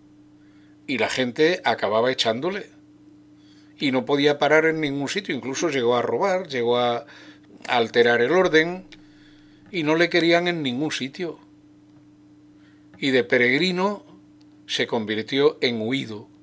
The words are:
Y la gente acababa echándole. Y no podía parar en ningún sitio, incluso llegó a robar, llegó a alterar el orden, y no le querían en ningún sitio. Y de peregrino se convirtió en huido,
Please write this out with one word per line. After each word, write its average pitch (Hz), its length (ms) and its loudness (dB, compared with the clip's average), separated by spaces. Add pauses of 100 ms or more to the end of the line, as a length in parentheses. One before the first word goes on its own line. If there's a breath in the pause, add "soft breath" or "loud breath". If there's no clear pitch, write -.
(880 loud breath)
Y 127 120 -4
la 104 100 0
gente 151 560 0
acababa 117 480 0
echándole. 135 540 -4 (1120 loud breath)
Y 139 120 -2
no 127 140 0
podía 143 340 2
parar 156 280 4
en 160 160 0
ningún 139 260 -4
sitio, - 260 -6
incluso 131 360 -4
llegó 123 260 2
a 117 60 0
robar, 185 440 -2
llegó 120 320 0
a 120 280 -2 (600 loud breath)
alterar 120 540 2
el 123 120 2
orden, 175 520 2 (840 loud breath)
y 170 120 -4
no 151 140 2
le 170 140 2
querían 170 360 2
en 170 160 -2
ningún 139 300 -4
sitio. 139 460 -8 (1600 loud breath)
Y 139 140 -2
de 123 120 4
peregrino 175 800 0 (640)
se 123 200 -4
convirtió 113 760 -2
en 120 180 0
huido, 113 480 -8 (140)